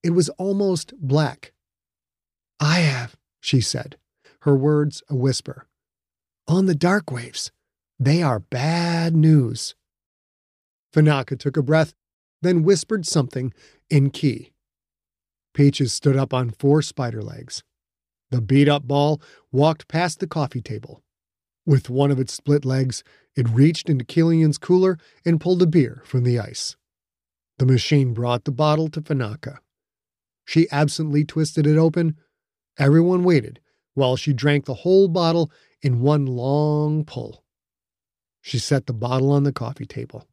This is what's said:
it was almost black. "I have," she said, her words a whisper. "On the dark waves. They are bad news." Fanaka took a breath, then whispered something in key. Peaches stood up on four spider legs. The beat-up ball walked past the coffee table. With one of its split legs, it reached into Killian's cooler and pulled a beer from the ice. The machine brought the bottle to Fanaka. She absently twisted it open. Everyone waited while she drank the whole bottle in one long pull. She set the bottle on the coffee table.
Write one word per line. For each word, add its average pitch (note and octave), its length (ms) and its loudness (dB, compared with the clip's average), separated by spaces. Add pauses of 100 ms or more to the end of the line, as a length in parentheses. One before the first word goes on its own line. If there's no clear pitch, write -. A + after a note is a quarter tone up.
it E3+ 80 -2
was E3+ 200 2
almost G3 680 -4
black. C#3+ 540 -2 (1040)
"I D#3 220 0
have," C3 360 -2 (240)
she B2+ 200 0
said, A#2+ 380 -8 (420)
her C#3+ 160 2
words D3 520 -2
a C#3+ 80 -6
whisper. C3 500 -4 (800)
"On F#3 180 2
the F3+ 80 2
dark F3+ 360 0
waves. A#2+ 420 -10 (460)
They D3 240 2
are A#2+ 180 -2
bad E3 760 -2
news." D3+ 600 2 (1160)
Fanaka D3 460 2
took C3 180 -6
a D#3 60 0
breath, D#3 320 0 (480)
then F3 200 2
whispered F#3+ 440 0
something C3 460 -4 (380)
in C#3 200 2
key. - 420 -6 (1000)
Peaches C#3+ 400 2
stood C#3 240 0
up C3+ 160 -2
on B2+ 180 -2
four C#3+ 300 2
spider A#2 420 -8
legs. - 400 -16 (680)
The B2 100 -2
beat-up C#3 440 2
ball C#3+ 360 0 (320)
walked D3+ 360 0
past E3+ 320 -2
the F#3+ 60 -4
coffee C#3+ 360 -6
table. - 400 -14 (640)
With C3+ 240 2
one C#3 200 2
of C3+ 80 0
its C3 140 -6
split C#3+ 320 -2
legs, C3 400 -2 (320)
it A#2+ 120 0
reached D3 420 2
into B2+ 140 0
Killian's E3 540 2
cooler F#3 400 2 (260)
and E3+ 160 0
pulled F3+ 220 0
a F3+ 40 4
beer D3+ 380 0
from B2 200 -2
the A#2+ 140 2
ice. - 380 -10 (800)
The C3 80 2
machine C3 480 2
brought A#2+ 300 -4
the D3 80 -4
bottle D3+ 360 0
to D#3 140 -10
Fanaka. C3 560 -8 (880)
She - 260 0
absently D3 540 0
twisted D#3 420 -2
it D3+ 100 4
open. D#3+ 400 0 (640)
Everyone E3+ 460 4
waited C#3+ 360 0 (340)
while C3 220 0
she - 160 -2
drank C#3 320 0
the C3 100 -8
whole F#3+ 340 4
bottle E3 420 0 (320)
in B2 180 0
one C#3+ 260 2
long D3+ 800 -2
pull. A#2 400 -14 (960)
She - 180 -8
set C3+ 280 -2
the B2 80 -6
bottle B2+ 360 -2
on C#3+ 120 2
the C#3+ 100 0
coffee A#2 340 -10
table. - 460 -16